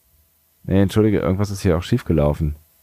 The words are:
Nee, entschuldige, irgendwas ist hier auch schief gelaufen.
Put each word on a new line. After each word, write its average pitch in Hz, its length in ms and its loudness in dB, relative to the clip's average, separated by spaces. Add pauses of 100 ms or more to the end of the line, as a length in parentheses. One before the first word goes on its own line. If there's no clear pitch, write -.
(640)
Nee, 95 180 0
entschuldige, 104 380 2
irgendwas 98 320 -2
ist 95 100 -10
hier 87 160 2
auch 87 60 -4
schief - 240 -2
gelaufen. 76 500 0 (260)